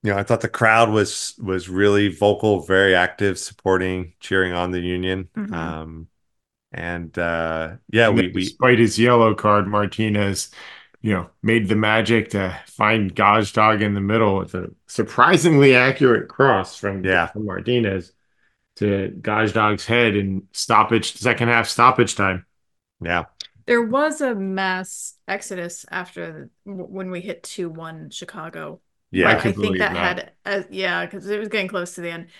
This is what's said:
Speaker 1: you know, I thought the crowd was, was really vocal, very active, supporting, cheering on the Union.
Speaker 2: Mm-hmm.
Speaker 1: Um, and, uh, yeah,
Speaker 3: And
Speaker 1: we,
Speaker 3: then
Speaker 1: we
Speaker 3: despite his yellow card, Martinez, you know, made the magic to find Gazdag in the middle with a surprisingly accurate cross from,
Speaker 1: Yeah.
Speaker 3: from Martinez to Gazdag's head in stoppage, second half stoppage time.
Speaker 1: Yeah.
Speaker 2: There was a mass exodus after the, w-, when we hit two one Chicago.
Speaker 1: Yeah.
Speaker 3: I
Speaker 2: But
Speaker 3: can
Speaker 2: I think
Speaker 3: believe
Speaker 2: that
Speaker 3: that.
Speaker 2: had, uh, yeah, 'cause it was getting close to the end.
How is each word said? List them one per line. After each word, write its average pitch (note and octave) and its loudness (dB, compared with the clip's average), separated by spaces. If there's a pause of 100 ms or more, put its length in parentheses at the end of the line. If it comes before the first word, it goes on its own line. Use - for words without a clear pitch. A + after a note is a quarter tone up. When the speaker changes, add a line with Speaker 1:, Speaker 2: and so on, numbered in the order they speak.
Speaker 1:
you G#2+ 0
know, G2 0
I G2+ -2
thought A2+ 0
the - -4
crowd A2+ 4
was, - -2
was F#2 -4
really G2+ 4
vocal, G2+ 2
very F#2+ 4
active, F#2 0
supporting, F#2 -2
cheering F#2 0
on F2 -2
the F2+ -4
Union. F2+ -4
Speaker 2:
Mm-hmm. G3+ -8
Speaker 1:
Um, D#2+ -10 (640)
and, E2+ -10
uh, E2 -4 (160)
yeah, A2+ 4
Speaker 3:
And G#2+ 4
Speaker 1:
we, A2+ 2
Speaker 3:
then F2+ -4
Speaker 1:
we F#2 -4
Speaker 3:
despite B2 2
his A2 2
yellow A#2 4
card, G#2 2
Martinez, G#2 -2 (500)
you G#2+ -2
know, F2 -4 (120)
made A2 0
the G#2 0
magic A2 2
to F#2+ -4 (100)
find G#2+ 0
Gazdag G#2+ 4
in G#2 0
the G2+ -2
middle G#2 2
with - -8
a F2+ -8 (160)
surprisingly C#3 4
accurate B2+ 2
cross C3 2
from, G2 -6
Speaker 1:
Yeah. F#2 2
Speaker 3:
from G#2+ -8
Martinez G2 -2 (680)
to G2 -2
Gazdag's G#2+ 0
head A#2 2
in F#2+ -4
stoppage, A2+ 2
second A#2 0
half A#2 2
stoppage A#2+ 4
time. F#2+ -2 (560)
Speaker 1:
Yeah. E2+ -2 (400)
Speaker 2:
There A#3+ 2
was C#4+ -2
a B3 -2
mass F#3+ -6 (120)
exodus F3+ -10
after E3+ -12 (140)
the, G3 -16
w-, F#3 -12
when F#3 -12
we F3+ -10
hit F#3+ -12
two F3 -10
one D#3+ -16
Chicago. E3 -16 (300)
Speaker 1:
Yeah. F#2 2
Speaker 3:
I A2+ 6
Speaker 2:
But - -4
Speaker 3:
can - 0
Speaker 2:
I F#2+ -2
think G2+ -4
Speaker 3:
believe F#2+ -2
Speaker 2:
that - -2
Speaker 3:
that. F3+ -4 (120)
Speaker 2:
had, G3 -4
uh, - -16
yeah, F3+ -4
'cause F#3+ -14
it G#3 -4
was G#3+ -8
getting G3+ -4
close F3 -8
to F3+ -14
the E3+ -8
end. E3+ -12 (120)